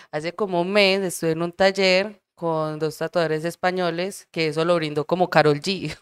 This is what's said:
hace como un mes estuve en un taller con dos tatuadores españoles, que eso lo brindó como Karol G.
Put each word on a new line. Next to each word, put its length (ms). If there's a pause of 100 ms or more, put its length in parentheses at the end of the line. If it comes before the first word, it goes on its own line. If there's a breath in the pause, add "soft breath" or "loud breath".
(100)
hace 240
como 260
un 120
mes 300
estuve 300
en 100
un 100
taller 680 (140)
con 440
dos 200
tatuadores 460
españoles, 880
que 160
eso 160
lo 120
brindó 300
como 240
Karol 300
G. 420